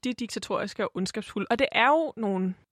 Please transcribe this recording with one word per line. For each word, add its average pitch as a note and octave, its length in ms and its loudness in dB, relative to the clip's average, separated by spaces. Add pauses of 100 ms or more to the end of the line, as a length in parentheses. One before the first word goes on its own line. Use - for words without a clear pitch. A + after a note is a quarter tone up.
de B3 60 0
er A#3+ 40 -4
diktatoriske - 680 -4
og - 100 -2
ondskabsfulde. F#3+ 560 -4
Og A#3+ 80 2
det C4+ 140 4
er A#3 160 6
jo D#4 280 4
nogle F#3+ 380 0 (180)